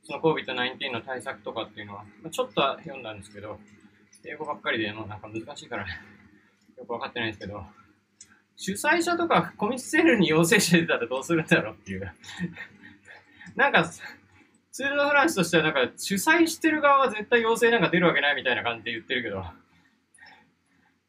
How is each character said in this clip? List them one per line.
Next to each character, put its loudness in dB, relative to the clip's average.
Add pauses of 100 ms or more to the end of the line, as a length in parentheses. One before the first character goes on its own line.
そ -14
の -8
コ 2
ー 2
ビ -6
ッ -10
ド -8
ナ -2
イ -6
ン -18
テ -8
ィ -4
ー -6
ン -6
の -4
対 -10
策 -10
と -10
か -6
っ -10
て -18
い -12
う -14
の -14
は、 -16 (180)
ま -12
あ、 -12
ち -10
ょ 0
っ -12
と -2
は 0
読 -14
ん -14
だ -12
ん -16
で -18
す -20
け -18
ど、 -12 (680)
英 -12
語 -10
ば -8
っ -18
か -6
り -2
で、 -4
も -12
う -14
な -14
ん -16
か -18
難 -12
し -18
い -20
か -6
ら、 -8
よ -20
く -8
わ -6
か -8
っ -14
て -6
な -2
い -4
ん -10
で -14
す -
け -12
ど、 -12 (920)
主 -8
催 0
者 0
と 0
か 2
コ -2
ミ -4
ッ -8
ツ -14
セ 2
ー 4
ル 6
に 4
陽 4
性 4
者 4
出 4
た 0
ら -4
ど -4
う -12
す -2
る 2
ん -12
だ 4
ろ -8
う -16
っ -20
て -14
い -6
う。 -10 (680)
<laughs> -20
な 4
ん -6
か、 4 (840)
ツ -8
ー 0
ル・ -2
ド・ 4
フ 2
ラ 6
ン 4
ス -4
と 2
し -2
て 4
は 6
な 2
ん -6
か、 2
主 -4
催 4
し -4
て 2
る 0
側 6
は 4
絶 -8
対 4
陽 2
性 4
な 4
ん 4
か 4
出 2
る 4
わ 6
け 0
な 2
い 0
み -8
た 2
い 2
な -2
感 -2
じ -20
で -6
言 -6
っ -20
て -4
る -2
け -6
ど、 -6 (1600)